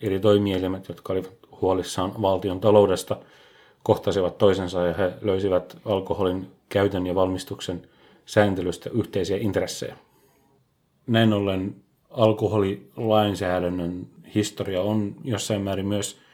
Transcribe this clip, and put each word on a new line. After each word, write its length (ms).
eri 180
toimielimet, 680
jotka 260
olivat 200
huolissaan 600
valtion 380
taloudesta, 580
kohtasivat 540
toisensa 480
ja 80
he 280
löysivät 640
alkoholin 680
käytön 380
ja 80
valmistuksen 640
sääntelystä 680
yhteisiä 440
intressejä. 600
Näin 260
ollen 420
alkoholilainsäädännön 2000
historia 460
on 420
jossain 380
määrin 260
myös 320